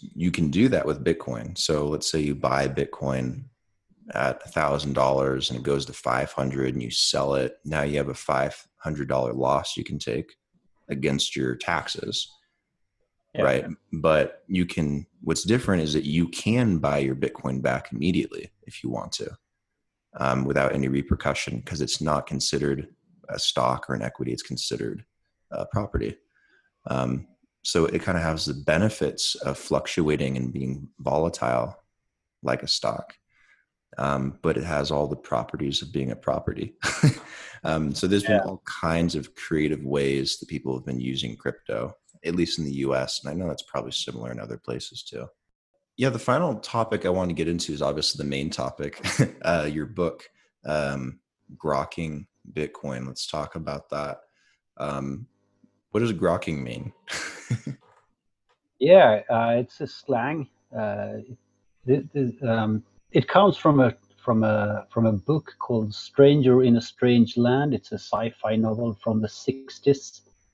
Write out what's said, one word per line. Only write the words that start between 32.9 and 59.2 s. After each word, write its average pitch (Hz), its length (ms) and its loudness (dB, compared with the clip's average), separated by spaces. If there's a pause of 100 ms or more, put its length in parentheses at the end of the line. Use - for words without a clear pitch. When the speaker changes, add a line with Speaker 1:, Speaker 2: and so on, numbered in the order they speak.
Speaker 1:
um, 67 420 -2
but 80 160 0
it 65 80 -2
has 73 260 -2
all 73 180 2
the 71 80 -4
properties 69 680 -4
of 67 100 -12
being 67 180 -2
a - 60 -6
property. - 580 -4 (280)
<laughs> 147 160 6 (460)
Um, 78 280 0
so 95 140 -2
there's 98 160 4
been 104 140 4
Speaker 2:
Yeah. 98 80 2
Speaker 1:
all 95 200 -8
kinds 82 520 0
of 71 180 -8
creative 76 500 -2
ways 69 540 0
that - 100 -14
people 65 280 -6
have 65 100 -12
been 64 140 -6
using 64 360 -6
crypto, - 560 -6 (320)
at 85 120 -2
least 85 240 0
in 80 40 -4
the 69 100 -4 (120)
U 67 80 0
S, 65 260 -2
and - 80 -10
I 73 60 -6
know 90 140 -4
that's 71 160 -8
probably 60 260 -8
similar 60 400 -8
in 58 80 -10
other 57 180 -10
places - 460 -10
too. - 240 -12 (680)
Yeah, 127 140 0
the 123 100 -4
final 139 400 0
topic 113 440 -2
I 95 40 2
want 90 220 0
to 82 40 -4
get 80 140 -2
into 85 240 -2
is 73 100 -6
obviously 73 400 -2
the 71 80 -4
main 69 200 -2
topic, 69 520 -8
<laughs> - 400 0
uh, 82 260 2
your 76 180 -4
book, - 440 -4 (340)
um, 69 540 -4 (380)
Grokking 76 720 -4 (240)
Bitcoin. 65 560 -6
Let's - 180 -8
talk 76 300 -6
about 73 340 -8
that. 71 300 -6 (560)
Um, 69 500 -6 (640)
what 104 80 -2
does 113 140 2
grokking 85 500 0
mean? 60 300 -8 (180)
<laughs> - 680 -6 (1000)
Speaker 2:
Yeah, 135 500 10